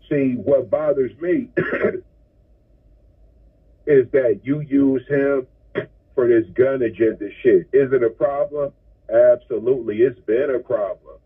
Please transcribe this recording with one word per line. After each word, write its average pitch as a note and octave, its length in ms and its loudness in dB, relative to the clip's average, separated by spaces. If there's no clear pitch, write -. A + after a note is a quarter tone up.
See, C3+ 240 -2
what G#2 360 0
bothers C#3 500 0
me D#4 320 -2
<clears throat> - 40 -4
is C3 260 4
that A#2+ 320 0
you D3 160 -4
use C3+ 480 0
him C#3 380 -2
for B2 140 0
this A#2 160 4
gun C3 280 0
agenda G#2+ 460 -2
shit. G2 300 4
Is C3+ 200 2
it C3+ 100 2
a D#3+ 80 0
problem? C#3+ 640 -4
Absolutely. A#2 920 0
It's B2+ 180 0
been A#2+ 340 -2
a A#2+ 60 -4
problem. G#2 640 -8